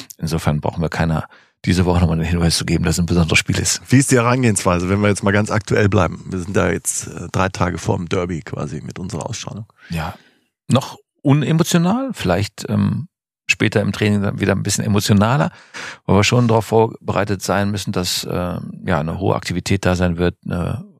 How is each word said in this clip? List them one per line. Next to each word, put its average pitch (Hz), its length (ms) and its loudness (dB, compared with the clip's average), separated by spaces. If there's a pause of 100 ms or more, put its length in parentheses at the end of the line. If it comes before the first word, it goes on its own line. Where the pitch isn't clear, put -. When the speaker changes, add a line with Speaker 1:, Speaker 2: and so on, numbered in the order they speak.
(200)
Speaker 1:
Insofern 78 420 -2
brauchen - 220 -4
wir 78 60 -2
keiner, 80 380 -2 (380)
diese 87 180 2
Woche 87 160 2
nochmal 82 180 2
den 82 80 -2
Hinweis 85 300 0
zu - 100 -4
geben, 85 200 0
dass 80 100 2
es - 40 -2
ein 87 60 0
besonderes 82 340 2
Spiel - 200 -2
ist. - 300 -2
Speaker 2:
Wie 123 80 6
ist 139 140 2
die 135 40 6
Herangehensweise, 113 720 2
wenn 101 120 2
wir 104 80 4
jetzt 101 140 0
mal 101 80 2
ganz 104 200 2
aktuell 107 380 2
bleiben? 87 400 0
Wir 92 100 -6
sind 92 160 -6
da 90 160 2
jetzt, - 360 -6
äh, 87 260 -12
drei 92 160 0
Tage 90 280 -2
vor 104 200 -2
dem 90 100 -6
Derby 87 340 -2
quasi 76 380 -10
mit 64 180 -12
unserer 87 280 -8
Ausstrahlung. - 400 -10 (240)
Speaker 1:
Ja, 82 240 -6 (560)
noch - 280 0 (240)
unemotional, 170 920 2
vielleicht, - 560 -4
ähm, 104 400 0 (380)
später 107 340 2
im 101 100 -2
Training 104 300 0
dann 101 180 -2
wieder 98 140 2
ein 101 100 -2
bisschen 107 220 -2
emotionaler, 110 640 4 (540)
weil 98 100 2
wir 101 80 6
schon 123 240 4
darauf 110 200 4
vorbereitet 101 760 0
sein 101 300 0
müssen, 101 200 -4
dass, 92 320 -2
äh, - 60 -8 (560)
ja, 87 140 0
eine 82 200 -4
hohe 101 160 0
Aktivität 90 500 -2
da 90 120 4
sein 87 200 0
wird, 87 280 0
eine, 87 400 -4 (140)